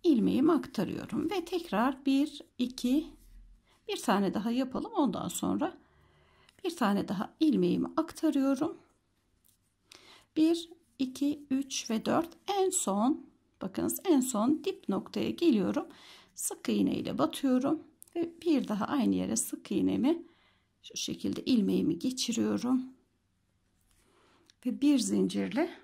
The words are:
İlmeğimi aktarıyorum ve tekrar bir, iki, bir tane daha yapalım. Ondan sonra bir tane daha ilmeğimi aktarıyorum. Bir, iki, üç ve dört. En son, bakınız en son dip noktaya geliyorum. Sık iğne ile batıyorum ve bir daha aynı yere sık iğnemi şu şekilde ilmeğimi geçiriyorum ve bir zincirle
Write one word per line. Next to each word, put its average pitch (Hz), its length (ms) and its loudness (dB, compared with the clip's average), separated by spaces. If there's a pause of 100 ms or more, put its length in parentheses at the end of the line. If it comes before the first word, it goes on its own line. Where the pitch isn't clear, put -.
İlmeğimi 254 500 4
aktarıyorum - 760 -2
ve 370 140 -2
tekrar 262 600 -2
bir, 277 360 0 (160)
iki, 254 480 0 (800)
bir 202 140 -6
tane 202 320 0
daha 220 160 -2
yapalım. 262 420 -4
Ondan 262 360 0
sonra 208 480 -2 (880)
bir 339 120 -4
tane 202 320 0
daha - 320 -6
ilmeğimi 185 560 2
aktarıyorum. 294 800 0 (1600)
Bir, 330 340 4 (280)
iki, 285 520 -2
üç 269 400 -4
ve 220 140 -2
dört. 330 240 0 (320)
En 381 100 4
son, 226 560 0 (360)
bakınız - 420 -4
en 311 160 6
son 254 440 0
dip - 240 -4
noktaya 208 420 -2
geliyorum. 226 560 2 (480)
Sık - 340 -6
iğne 202 260 2
ile - 240 -4
batıyorum 277 640 0 (340)
ve 339 160 -4 (100)
bir 262 260 2
daha 214 160 -2
aynı 208 300 2
yere 185 220 0
sık - 340 -6
iğnemi 196 520 2 (600)
şu - 140 -16
şekilde - 480 -6
ilmeğimi 190 540 2
geçiriyorum 240 840 -2 (1800)
ve 208 140 -4
bir 277 180 6
zincirle 196 720 0 (140)